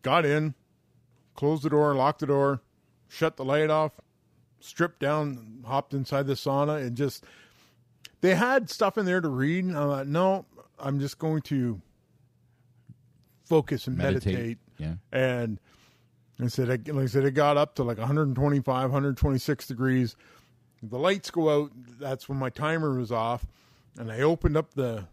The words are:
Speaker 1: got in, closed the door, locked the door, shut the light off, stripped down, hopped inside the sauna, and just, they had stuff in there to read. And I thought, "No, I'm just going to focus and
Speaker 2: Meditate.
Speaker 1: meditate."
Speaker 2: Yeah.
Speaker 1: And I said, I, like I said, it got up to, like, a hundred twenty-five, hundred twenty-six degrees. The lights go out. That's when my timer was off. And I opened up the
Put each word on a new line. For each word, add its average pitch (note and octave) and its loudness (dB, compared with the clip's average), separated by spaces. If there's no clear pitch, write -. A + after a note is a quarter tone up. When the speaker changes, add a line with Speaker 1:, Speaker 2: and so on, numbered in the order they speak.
Speaker 1:
got D#3 2
in, D3+ 0
closed D3 0
the D#3 -2
door, D3 4
locked C3+ 2
the D3+ -4
door, C#3 2
shut - -2
the C3+ -8
light D3+ 2
off, D#3 2
stripped - -4
down, C3+ -4
hopped C3+ -2
inside C#3 -2
the C#3 -2
sauna, D3 0
and A#2+ -6
just, C#3 -4
they F#3 6
had A#3+ 2
stuff G3+ 0
in G#3+ 0
there F3+ 2
to E3 -2
read. D3 0
And F3 -4
I D3 -2
thought, C#3+ -2
"No, F3+ 0
I'm C#3 -2
just C#3 -6
going D#3 0
to B2 -2
focus D3+ 0
and C3 -4
Speaker 2:
Meditate. C3+ 0
Speaker 1:
meditate." A#2 -4
Speaker 2:
Yeah. D#2+ -6
Speaker 1:
And B2 0
I B2 0
said, B2 0
I, B2+ -2
like C3+ 0
I - 0
said, C3+ 2
it C#3 2
got D3 4
up D3+ 2
to, C#3+ -2
like, A#2 -4
a A2+ -4
hundred C#3+ 2
twenty-five, C3 0
hundred C#3 0
twenty-six C#3 0
degrees. B2+ 0
The A2+ -8
lights F#3 0
go D#3+ 2
out. D3 2
That's C3+ -8
when C#3 -4
my C3 -2
timer D3+ -2
was A#2+ -4
off. A#2 -2
And A2+ -10
I A2+ -6
opened D#3 2
up - -2
the A2+ -4